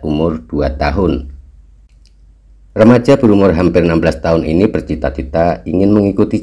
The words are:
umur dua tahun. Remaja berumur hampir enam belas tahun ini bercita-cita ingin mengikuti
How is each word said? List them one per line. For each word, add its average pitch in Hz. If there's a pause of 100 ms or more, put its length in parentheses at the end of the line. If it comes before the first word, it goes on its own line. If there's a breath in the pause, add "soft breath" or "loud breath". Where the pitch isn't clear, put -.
umur 78
dua 69
tahun. 73 (1400)
Remaja 120
berumur 98
hampir 87
enam 85
belas 80
tahun 82
ini 85
bercita-cita 76
ingin 98
mengikuti 101